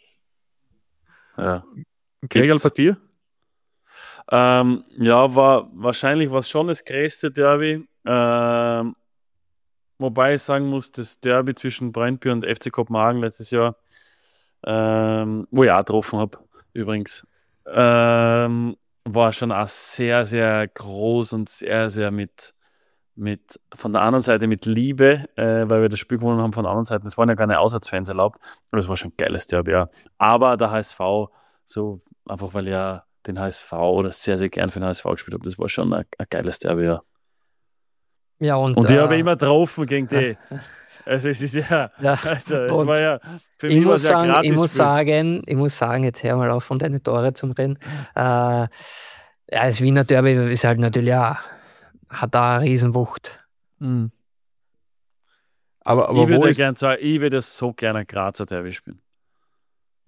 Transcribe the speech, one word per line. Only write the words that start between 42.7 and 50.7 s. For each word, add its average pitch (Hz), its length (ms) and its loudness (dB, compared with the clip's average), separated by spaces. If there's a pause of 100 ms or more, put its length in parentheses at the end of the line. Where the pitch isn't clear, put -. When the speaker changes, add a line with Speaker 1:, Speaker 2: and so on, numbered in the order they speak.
Speaker 3:
Und 151 160 2
Speaker 1:
war 151 120 2
ja, 156 200 0 (380)
für 151 100 -6
Speaker 3:
ich 151 80 4
Speaker 1:
mich 165 80 6
Speaker 3:
muss 196 80 6
Speaker 1:
war's 160 100 4
ja 156 60 2
Speaker 3:
sagen, 170 160 4
ich 135 100 4
Speaker 1:
gratis 151 220 4
Speaker 3:
muss 165 140 2
Speaker 1:
Spiel. - 80 -4
Speaker 3:
sagen, 151 680 2
ich 147 80 -4
muss 139 240 0
sagen, 123 240 0
jetzt 123 220 -4
hör 120 120 0
mal 123 140 2
auf, 123 140 0
von 131 160 -4
deinen 143 200 -2
Tore 123 320 0
zum 131 200 -6
Reden. 135 260 -2 (380)
Äh, - 20 -4
ja, 120 500 0 (800)
das 120 320 -2
Wiener 135 220 4
Derby 131 300 4 (200)
ist 123 120 -2
halt 120 160 2